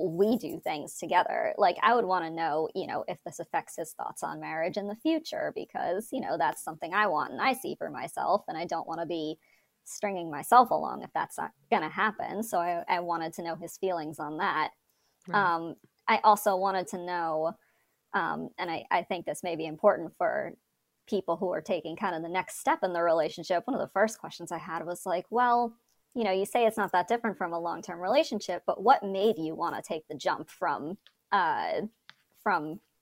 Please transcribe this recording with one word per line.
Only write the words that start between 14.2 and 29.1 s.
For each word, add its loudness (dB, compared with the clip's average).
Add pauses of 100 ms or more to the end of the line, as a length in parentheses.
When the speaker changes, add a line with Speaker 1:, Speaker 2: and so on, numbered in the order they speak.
Speaker 1:
that. 0 (540)
Speaker 2:
Right. 4
Speaker 1:
Um, -4 (320)
I 6
also 6
wanted 2
to -6
know, 0 (600)
um, 0
and -4
I, -6
I 2
think -4
this -4
may -2
be -4
important 2
for 0 (540)
people 0
who -2
are -2
taking -4
kind -2
of -4
the -8
next -4
step 2
in 0
the 2
relationship. 2
One -2
of 0
the -4
first 4
questions -12
I -4
had -6
was -8
like, 0
"Well, 4 (380)
you 0
know, 4
you 2
say 4
it's 2
not 0
that 4
different 0
from -2
a -2
long-term -6
relationship, 2
but -2
what 8
made 2